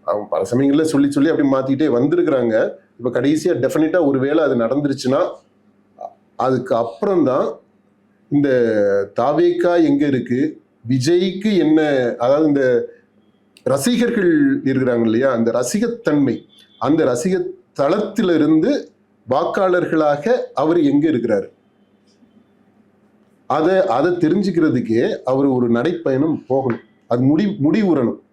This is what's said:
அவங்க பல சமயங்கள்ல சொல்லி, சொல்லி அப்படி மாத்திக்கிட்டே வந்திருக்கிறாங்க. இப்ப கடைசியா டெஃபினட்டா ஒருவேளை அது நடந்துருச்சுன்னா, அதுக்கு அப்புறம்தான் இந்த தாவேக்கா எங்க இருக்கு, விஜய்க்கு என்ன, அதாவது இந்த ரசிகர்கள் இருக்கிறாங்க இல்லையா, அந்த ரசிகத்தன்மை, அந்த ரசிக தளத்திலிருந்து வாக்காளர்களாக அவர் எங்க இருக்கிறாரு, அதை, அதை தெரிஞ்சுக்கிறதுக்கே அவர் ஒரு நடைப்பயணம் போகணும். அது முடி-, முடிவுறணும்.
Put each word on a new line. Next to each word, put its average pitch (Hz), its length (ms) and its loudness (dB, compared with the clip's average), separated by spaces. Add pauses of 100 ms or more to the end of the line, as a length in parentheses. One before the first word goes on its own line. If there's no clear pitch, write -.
அவங்க 101 260 -4
பல 95 220 -2
சமயங்கள்ல 139 300 2
சொல்லி, 143 280 2
சொல்லி 143 200 2
அப்படி 156 180 0
மாத்திக்கிட்டே 135 400 0
வந்திருக்கிறாங்க. 135 800 0 (280)
இப்ப 120 220 -4
கடைசியா 151 400 0
டெஃபினட்டா 156 460 0
ஒருவேளை 139 380 0
அது 135 100 0
நடந்துருச்சுன்னா, 131 760 -2 (1080)
அதுக்கு 127 380 -2
அப்புறம்தான் 151 840 -2 (720)
இந்த 143 200 0 (720)
தாவேக்கா 170 640 2
எங்க 143 220 2
இருக்கு, 131 540 -2 (280)
விஜய்க்கு 185 720 0
என்ன, 151 600 2
அதாவது 143 300 2
இந்த 127 400 0 (760)
ரசிகர்கள் 165 1000 0
இருக்கிறாங்க 127 380 0
இல்லையா, 117 300 2
அந்த 117 200 0
ரசிகத்தன்மை, 147 960 -2 (320)
அந்த 147 260 2
ரசிக 135 380 -2 (380)
தளத்திலிருந்து 175 1080 0 (420)
வாக்காளர்களாக 165 1000 0 (260)
அவர் 160 260 0
எங்க 147 280 2
இருக்கிறாரு, 110 460 -2 (1900)
அதை, 160 400 2
அதை 139 260 0
தெரிஞ்சுக்கிறதுக்கே 160 1120 0
அவர் 135 220 0
ஒரு 123 240 0
நடைப்பயணம் 143 760 -2
போகணும். 131 340 -2 (260)
அது 123 160 -2
முடி-, 160 400 0
முடிவுறணும். 160 560 0 (140)